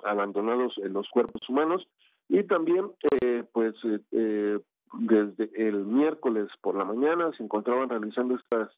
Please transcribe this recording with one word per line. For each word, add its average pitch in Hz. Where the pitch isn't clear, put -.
abandonados, 104
eh, 98
los 98
cuerpos 113
humanos. 156
Y 196
también, 180
eh, 120
pues, 113
eh, 107
eh, 104
desde 107
el 104
miércoles 127
por 92
la 98
mañana 151
se 113
encontraban 123
realizando 123
estas 113